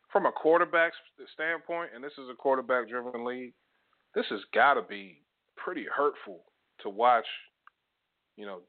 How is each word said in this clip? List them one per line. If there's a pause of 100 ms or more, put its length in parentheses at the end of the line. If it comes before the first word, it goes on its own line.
(120)
from
a
quarterback (260)
s-,
standpoint,
and
this
is
a
quarterback-driven
league, (640)
this
has (140)
gotta
be (340)
pretty
hurtful (420)
to
watch, (1120)
you
know,